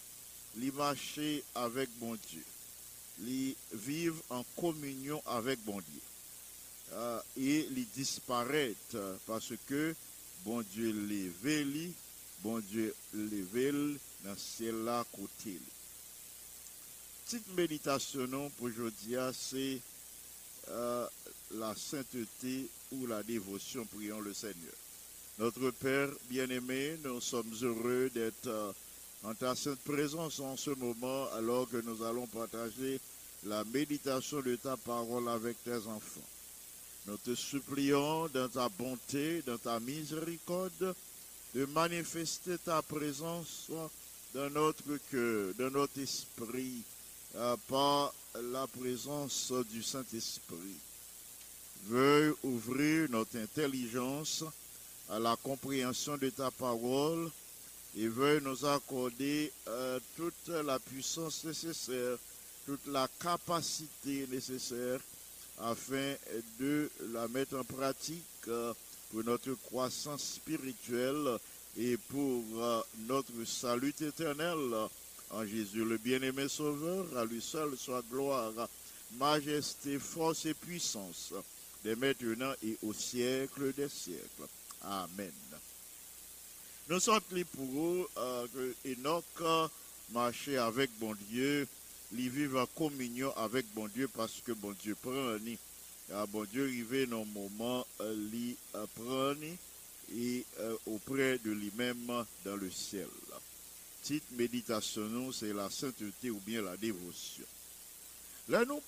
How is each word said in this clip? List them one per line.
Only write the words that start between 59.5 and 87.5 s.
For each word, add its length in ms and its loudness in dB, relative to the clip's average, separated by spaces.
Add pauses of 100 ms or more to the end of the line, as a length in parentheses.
euh, 320 0 (160)
toute 340 -4
la 280 2
puissance 640 -4
nécessaire, 760 -2 (500)
toute 180 -4
la 240 4 (100)
capacité 1120 0
nécessaire 680 0 (600)
afin 540 0 (460)
de 300 4 (220)
la 180 0
mettre 280 0
en 60 0
pratique, 600 -2 (240)
euh, 260 2 (360)
pour 140 0
notre 300 2 (120)
croissance 580 0 (120)
spirituelle 1040 2 (380)
et 200 4
pour, 460 2 (140)
euh, 240 4 (260)
notre 380 0
salut 560 2
éternel. 560 0 (760)
En 140 0
Jésus 400 2
le 120 4
bien-aimé 520 2
Sauveur, 680 0
à 60 4
lui 180 0
seul 360 0
soit 340 -2
gloire, 400 4 (640)
majesté, 800 4
force 480 2
et 80 2
puissance, 800 -4 (520)
dès 100 4
maintenant 560 2 (100)
et 220 2
au 100 2
siècle 800 2
des 160 0
siècles. 600 -8 (360)
Amen. 480 -2 (1600)
Nous 100 6
sommes 220 8 (100)
les 140 2
pour 180 -6 (180)